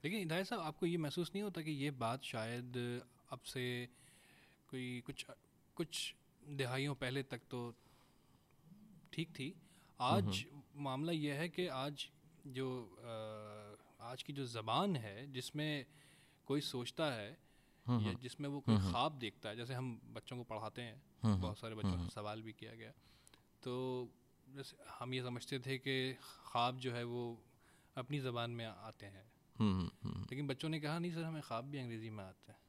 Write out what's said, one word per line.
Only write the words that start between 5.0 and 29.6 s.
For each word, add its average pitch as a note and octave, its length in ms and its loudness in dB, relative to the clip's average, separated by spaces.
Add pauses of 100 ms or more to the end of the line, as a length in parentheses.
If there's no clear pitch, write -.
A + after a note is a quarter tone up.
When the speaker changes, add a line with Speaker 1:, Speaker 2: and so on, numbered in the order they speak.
Speaker 1:
कुछ, - 200 -8 (500)
कुछ - 400 -2 (340)
दहाइयों C3+ 460 2
पहले C3 280 0
तक B2 180 -6 (100)
तो A#2+ 240 -2 (1400)
ठीक E3 160 -2
थी, C3+ 320 -6 (380)
आज C3 240 8
Speaker 2:
हम्म, G2+ 100 2
हम्म। C#3+ 500 -6
Speaker 1:
मामला C#3 280 0
ये D3 220 2
है D#3+ 160 0
कि F3+ 180 0
आज D#3+ 420 -2 (380)
जो, B2+ 520 -2
अ, G#2+ 1040 -8
आज B2 200 -6
की D3+ 100 -6
जो C#3 120 -2
ज़बान A#2+ 500 4
है A2+ 360 -4
जिसमें D3 540 -2 (600)
कोई C#3+ 160 4
सोचता C3 440 0
है A#2+ 320 -2 (500)
Speaker 2:
हम्म, A#2+ 140 6
Speaker 1:
या G#2 80 4
Speaker 2:
हम्म। F#2 100 -2
Speaker 1:
जिसमें C#3+ 300 -4
वो C#3+ 100 -2
कोई A2+ 160 8
Speaker 2:
हम्म, G2 80 8
हम्म। F#2 100 4
Speaker 1:
ख्वाब C3+ 180 6
देखता A#2+ 380 -4
है, G#2 60 -4
जैसे A#2+ 180 -4
हम B2 280 -2 (120)
बच्चों A2+ 240 -8
को A#2+ 60 -6
पढ़ाते A2 380 -4
हैं, A#2 140 -8
Speaker 2:
हम्म, - 360 2
हम्म। F#2 100 6
Speaker 1:
बहुत G#2 180 0
सारे A2+ 160 -4
बच्चों G#2 140 2
Speaker 2:
हम्म, F2+ 100 4
Speaker 1:
से - 20 0
Speaker 2:
हम्म। F2 80 -2
Speaker 1:
सवाल G#2+ 320 -4
भी A2 120 -8
किया A2+ 220 -12
गया, A2+ 160 -12 (720)
तो B2+ 440 0 (480)
जैसे C#3 220 -10 (220)
हम B2+ 140 -2
ये B2+ 80 2
समझते B2 380 -2
थे C3 180 -2
कि C3 360 2 (380)
ख्वाब B2 260 4
जो B2+ 140 0
है A#2+ 120 0
वो A#2 400 -2 (540)
अपनी C3+ 220 -2
ज़बान A#2+ 320 0
में A#2 140 -4
आते G#2+ 400 -10
हैं, G2 260 -16 (280)
Speaker 2:
हम्म, G2 200 8